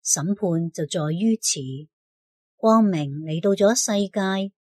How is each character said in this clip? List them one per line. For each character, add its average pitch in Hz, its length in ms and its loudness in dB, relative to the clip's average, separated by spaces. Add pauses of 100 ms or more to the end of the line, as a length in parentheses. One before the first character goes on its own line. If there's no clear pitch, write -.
審 165 300 0
判 170 360 -2
就 160 140 -6
在 156 280 -4
於 220 240 2
此， - 240 -4 (960)
光 220 280 4
明 151 360 -2
嚟 160 220 -4
到 202 80 2
咗 202 240 4
世 233 180 -2 (160)
界 196 440 -2 (120)